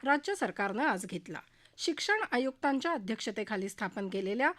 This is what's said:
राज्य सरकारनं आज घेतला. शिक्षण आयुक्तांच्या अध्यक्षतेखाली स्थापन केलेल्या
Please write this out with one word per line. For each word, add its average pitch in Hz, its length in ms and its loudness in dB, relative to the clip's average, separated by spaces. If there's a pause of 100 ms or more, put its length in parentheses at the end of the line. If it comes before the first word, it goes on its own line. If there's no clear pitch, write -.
राज्य 294 300 2
सरकारनं 202 500 0
आज 196 220 0
घेतला. 170 320 -8 (400)
शिक्षण 339 360 0 (180)
आयुक्तांच्या 262 600 2
अध्यक्षतेखाली 214 760 -2
स्थापन 196 400 -4
केलेल्या 196 500 2